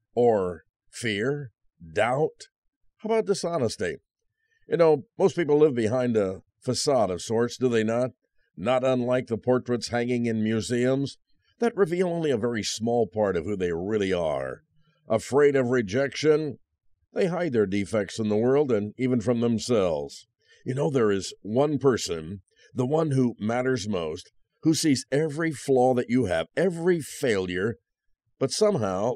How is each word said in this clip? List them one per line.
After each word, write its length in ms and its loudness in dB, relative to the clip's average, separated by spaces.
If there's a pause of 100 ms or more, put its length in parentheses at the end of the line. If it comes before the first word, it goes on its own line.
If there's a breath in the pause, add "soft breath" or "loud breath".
(140)
or 520 0 (260)
fear, 600 -4 (400)
doubt? 580 -2 (480)
How 100 -12
about 180 0
dishonesty? 720 -2 (720)
You 100 0
know, 280 4 (120)
most 180 4
people 220 2
live 160 6
behind 420 0
a 260 0 (200)
facade 480 0
of 120 -4
sorts, 360 -2
do 100 0
they 160 2
not? 280 0 (440)
Not 280 0
unlike 440 0
the 100 -2
portraits 500 0
hanging 400 -2
in 160 0
museums 760 0 (420)
that 160 0
reveal 340 2
only 220 -2
a 60 2
very 260 -2
small 440 0
part 280 0
of 100 -2
who 100 -4
they 160 -2
really 420 0
are. 480 -2 (460)
Afraid 480 2
of 140 2
rejection, 880 0 (560)
they 140 0
hide 260 -2
their 120 4
defects 500 -2
from 140 -2
the 60 2
world 360 2
and 260 0
even 240 0
from 180 0
themselves. 880 0 (380 soft breath)
You 80 -6
know, 160 -2
there 220 2
is 300 -4
one 360 0
person, 640 -2 (320 soft breath)
the 120 -2
one 260 0
who 280 2
matters 480 -2
most, 440 -6 (320)
who 100 4
sees 380 0
every 400 -2
flaw 420 2
that 160 -2
you 160 2
have, 220 -2 (100)
every 420 0
failure, 760 -2 (640)
but 120 -2
somehow 640 0